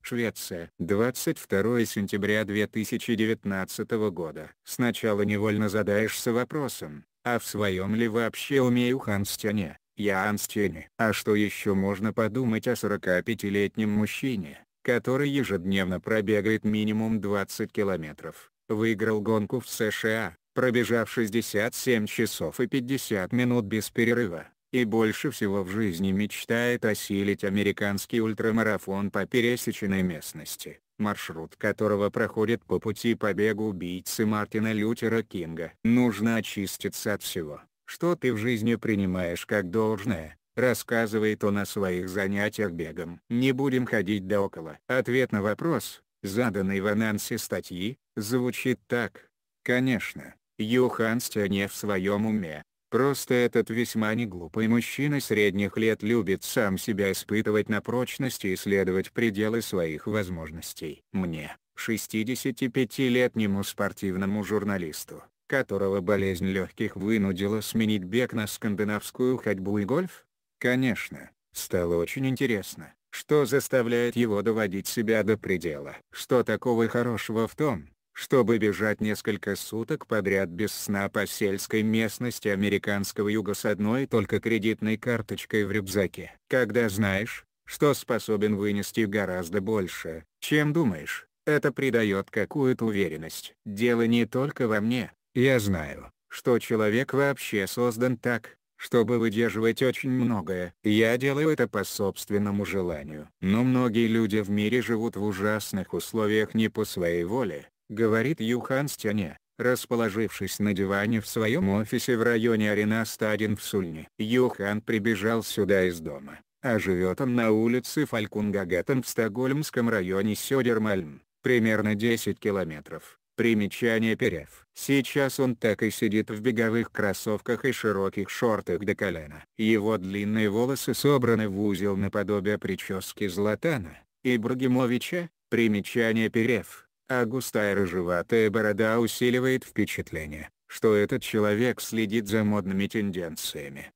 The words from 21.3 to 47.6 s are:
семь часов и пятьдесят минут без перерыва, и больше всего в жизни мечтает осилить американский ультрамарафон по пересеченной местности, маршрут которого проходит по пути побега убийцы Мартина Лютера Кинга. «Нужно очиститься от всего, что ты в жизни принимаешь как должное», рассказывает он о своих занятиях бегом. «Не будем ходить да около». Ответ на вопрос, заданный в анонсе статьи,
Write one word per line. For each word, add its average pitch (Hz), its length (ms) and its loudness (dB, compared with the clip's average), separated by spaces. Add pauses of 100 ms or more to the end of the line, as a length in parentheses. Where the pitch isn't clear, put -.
семь 113 300 2
часов - 520 -2
и 123 80 2
пятьдесят 120 680 -2
минут 120 340 2
без 104 220 -2
перерыва, 117 600 0 (240)
и 123 120 2
больше 110 460 2
всего 101 320 -2
в 90 80 -6
жизни 98 400 0
мечтает 117 760 0
осилить 101 600 0
американский 101 760 0
ультрамарафон 107 920 0
по 98 140 -2
пересеченной 113 760 0
местности, - 760 -8 (180)
маршрут 90 580 -6
которого 104 540 0
проходит 110 540 0
по 92 160 -2
пути 110 340 0
побега 104 480 0
убийцы 92 640 -4
Мартина 107 460 0
Лютера 110 500 0
Кинга. 82 500 -8 (120)
«Нужно 117 520 4
очиститься 101 800 -4
от 95 80 -6
всего, 76 400 -8 (240)
что 170 300 -2
ты 127 160 0
в 113 40 0
жизни 113 380 0
принимаешь 92 720 0
как 98 240 0
должное», 104 640 -2 (200)
рассказывает 110 880 0
он 101 140 2
о 101 60 0
своих 92 440 -2
занятиях 101 640 -2
бегом. 82 480 -8 (100)
«Не 127 220 2
будем 127 340 0
ходить 101 400 0
да 101 160 2
около». 80 460 -8
Ответ 123 420 2
на 104 120 0
вопрос, 107 600 -2 (220)
заданный 98 560 0
в 98 80 0
анонсе 107 500 -2
статьи, 95 600 -6 (180)